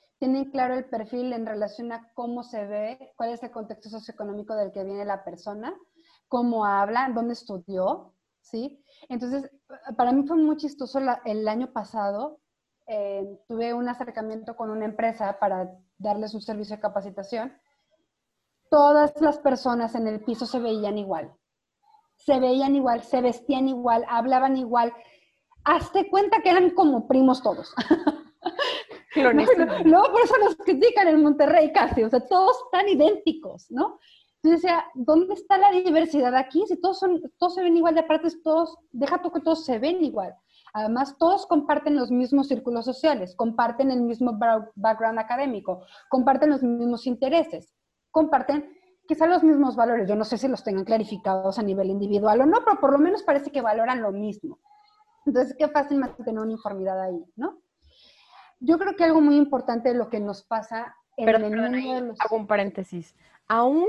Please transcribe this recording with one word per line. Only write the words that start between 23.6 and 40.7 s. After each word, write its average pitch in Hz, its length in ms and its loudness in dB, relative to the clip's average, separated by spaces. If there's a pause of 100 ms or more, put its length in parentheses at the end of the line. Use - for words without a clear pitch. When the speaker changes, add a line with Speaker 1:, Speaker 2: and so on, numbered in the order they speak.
Speaker 1:
igual, 240 400 0
hablaban 262 500 0
igual. 233 360 -2 (680)
Hazte 359 460 2
cuenta 403 320 2
que 381 80 2
eran 359 220 6
como 294 360 2
primos 262 340 4
todos. - 360 -4
<laughs> - 460 -2 (920)
Speaker 2:
Ironísimo. 294 500 4
Speaker 1:
Bueno, - 240 -4
luego 370 220 8
por 466 100 4
eso 480 220 4
nos 381 140 4
critican 392 500 4
en 311 160 6
Monterrey 294 480 4
casi, 294 320 2
o 226 60 0
sea, 247 160 0
todos 392 460 4
tan 381 180 2
idénticos, 320 800 0
¿no? 277 300 -4 (440)
Yo 320 80 6
decía, 339 320 2 (100)
¿dónde 330 420 2
está 381 220 0
la 403 140 6
diversidad 320 640 2
aquí? 262 320 0
Si 349 80 -2
todos 359 240 -2
son, 359 220 0 (160)
todos 349 180 -2
se 370 80 -4
ven 339 140 4
igual, 330 160 2
de 320 80 2
aparte 320 260 0 (160)
todos, 320 340 0 (140)
deja 285 300 -2
tú 349 100 -6
que 339 80 -4
todos 320 240 -2
se 233 160 -4
ven 330 240 -2
igual. 202 320 -6 (380)